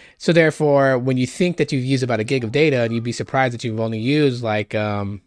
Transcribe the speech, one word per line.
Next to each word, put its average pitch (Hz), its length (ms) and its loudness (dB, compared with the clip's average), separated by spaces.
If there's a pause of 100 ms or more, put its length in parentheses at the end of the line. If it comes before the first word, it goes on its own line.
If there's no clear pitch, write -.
(180)
So - 140 0
therefore, 147 640 4
when 127 200 0
you 127 100 0
think 180 300 -2
that 156 140 0
you've 131 120 -2
used 127 200 0
about 120 180 -2
a - 40 0
gig 127 200 -2
of 107 80 -4
data, 143 280 2
and 113 120 -2
you'd 117 100 -2
be 120 80 -4
surprised 131 420 -2
that 117 100 -12
you've 110 160 -4
only 113 200 -2
used, 131 440 0
like, 107 320 -4
um, 104 520 -4